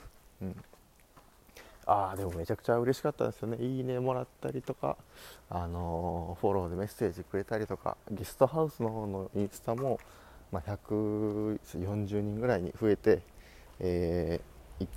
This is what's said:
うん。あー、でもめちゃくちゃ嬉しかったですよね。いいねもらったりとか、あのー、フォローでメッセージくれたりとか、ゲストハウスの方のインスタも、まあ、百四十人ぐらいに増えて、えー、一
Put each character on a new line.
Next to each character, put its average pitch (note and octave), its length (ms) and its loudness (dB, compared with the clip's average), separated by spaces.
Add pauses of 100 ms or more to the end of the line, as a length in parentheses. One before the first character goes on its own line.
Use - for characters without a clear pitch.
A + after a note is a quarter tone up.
(420)
う F#2 40 -6
ん。 F#2 180 -8 (1200)
あ F#2+ 280 4
ー、 F#2+ 40 -6
で G2 80 -2
も F2+ 60 -2
め E2+ 140 -2
ち - 60 -2
ゃ G#2+ 60 0
く - 60 -14
ち - 60 -4
ゃ A#2+ 100 6
嬉 B2 200 2
し - 20 -18
か D3+ 80 2
っ D3 40 -4
た - 120 0
で A#2 60 2
す - 80 -10
よ G#2+ 80 -4
ね。 A#2 180 -2
い C3 140 -2
い C3 60 -2
ね B2+ 160 -2
も B2+ 120 2
ら B2+ 100 -2
っ B2 40 -10 (140)
た C3 100 -4
り C3 100 -4
と - 120 -6
か、 C#3 240 -2 (520)
あ F2 200 -4
の E2+ 680 -2
ー、 - 40 -8
フ G#2+ 80 4
ォ G2+ 40 4
ロ F#2+ 120 2
ー E2+ 40 -4
で F2 60 -4
メ F#2 80 -2
ッ G#2 60 -4
セ - 180 -2
ー F2+ 60 0
ジ F2+ 100 -10
く - 140 -4
れ G2 80 0
た A2+ 120 -2
り G#2+ 80 0
と G2 120 -6
か、 - 180 -4 (160)
ゲ G2+ 140 -4
ス - 100 -12
ト C3 100 8
ハ D3+ 180 4
ウ D#3 60 2
ス - 140 -4
の A2+ 60 2
方 A2 180 -4
の F#2+ 260 -4
イ G2+ 100 2
ン G2 60 -2
ス - 120 -16
タ A#2+ 120 -2
も、 B2+ 280 0 (500)
ま G2 80 -2
あ、 - 80 -10
百 G#2+ 920 0 (160)
四 G2 340 -2
十 G#2 120 0
人 G#2 220 -2
ぐ A#2+ 60 0
ら A#2+ 100 4
い F2 40 0
に F2 160 -2
増 A2 120 4
え G2+ 80 8
て、 F#2 240 6 (580)
え F2 600 2 (400)
ー、 - 20 0
一 - 140 -6